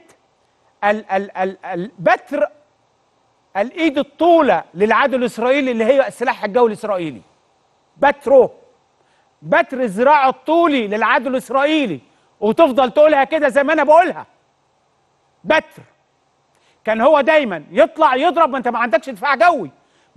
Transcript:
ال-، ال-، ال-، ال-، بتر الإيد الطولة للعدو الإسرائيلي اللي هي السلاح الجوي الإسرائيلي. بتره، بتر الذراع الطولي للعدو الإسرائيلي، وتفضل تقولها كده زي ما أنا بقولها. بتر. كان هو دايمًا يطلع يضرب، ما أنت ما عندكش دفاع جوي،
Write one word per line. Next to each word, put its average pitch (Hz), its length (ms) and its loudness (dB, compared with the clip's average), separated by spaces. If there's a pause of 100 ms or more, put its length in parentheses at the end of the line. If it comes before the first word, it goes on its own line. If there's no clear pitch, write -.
(840)
ال-، 208 260 -4
ال-، 196 260 -6
ال-، 190 280 -6
ال-، 175 340 -10
بتر - 500 -2 (1080)
الإيد 277 420 -4
الطولة 294 680 0 (100)
للعدو 226 420 2
الإسرائيلي 247 540 -2
اللي 220 140 -2
هي 254 240 2
السلاح 226 360 -6
الجوي 226 240 2
الإسرائيلي. 180 540 -8 (760)
بتره، 269 540 2 (920)
بتر 254 380 -2
الذراع 262 480 0
الطولي 302 580 0
للعدو 226 440 -2
الإسرائيلي، 262 680 -2 (400)
وتفضل 254 500 2
تقولها 294 340 4
كده 294 240 -2
زي 269 160 0
ما 294 80 -2
أنا 302 120 0
بقولها. 302 420 2 (1160)
بتر. 208 380 -4 (1000)
كان 220 160 -2
هو 285 200 2
دايمًا 247 500 -2
يطلع 294 460 0
يضرب، 311 340 0
ما 269 80 -6
أنت 247 100 -6
ما 233 100 -4
عندكش 247 320 -2
دفاع 254 240 -4
جوي، 269 360 0 (460)